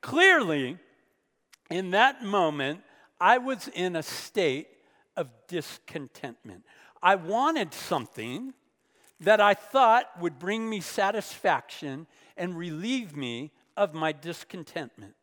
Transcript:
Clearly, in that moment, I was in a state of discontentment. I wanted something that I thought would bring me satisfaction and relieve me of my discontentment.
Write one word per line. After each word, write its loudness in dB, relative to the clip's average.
Clearly, 2
in -6
that 2
moment, 0
I 8
was -6
in -4
a -4
state -2
of -6
discontentment. -12
I 6
wanted -2
something -6
that 6
I 8
thought 4
would -6
bring -6
me -6
satisfaction -4
and -6
relieve -6
me -8
of 2
my 0
discontentment. -12